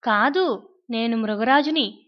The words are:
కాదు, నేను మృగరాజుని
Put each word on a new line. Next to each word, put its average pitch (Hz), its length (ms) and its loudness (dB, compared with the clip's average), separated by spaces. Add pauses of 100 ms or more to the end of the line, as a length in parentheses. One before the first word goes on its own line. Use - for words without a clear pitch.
కాదు, 247 640 0 (200)
నేను 233 280 -2
మృగరాజుని 233 920 0